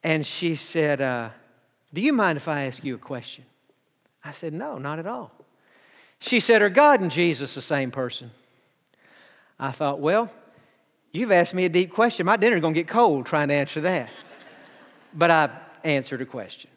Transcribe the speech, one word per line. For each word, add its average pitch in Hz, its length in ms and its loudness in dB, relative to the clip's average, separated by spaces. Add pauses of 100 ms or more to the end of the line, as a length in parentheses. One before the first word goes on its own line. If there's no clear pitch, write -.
And 156 200 0
she 165 300 -6
said, 147 460 -2
uh, 123 300 -4 (640)
"Do 151 100 -8
you 294 100 2
mind 190 240 2
if 139 100 -8
I 147 200 -4
ask 127 180 -10
you 131 100 -6
a - 40 -12
question?" - 460 -14 (800)
I 147 60 -16
said, 156 220 -10
"No, 240 260 -10
not 147 220 -8
at 170 80 -10
all." 240 240 -12 (880)
She - 180 0
said, 220 240 6
"Are 208 60 4
God 269 320 6
and 180 100 -2
Jesus 143 460 -2
the 135 40 -10
same 135 300 -4
person?" 123 400 -10 (1300)
I 131 140 -6
thought, 143 260 -4
"Well, 190 320 0 (800)
you've 214 220 0
asked 175 200 4
me 185 120 0
a 180 40 2
deep 175 240 2
question. 226 340 2
My 208 100 4
dinner's 208 240 4
gonna 160 140 0
get 170 120 0
cold 165 400 2
trying 147 220 0
to 143 60 2
answer 143 260 -2
that." 151 280 -2 (1040)
But 165 200 4
I 156 180 4 (320)
answered 135 400 -2
a 127 40 -8
question. - 500 -16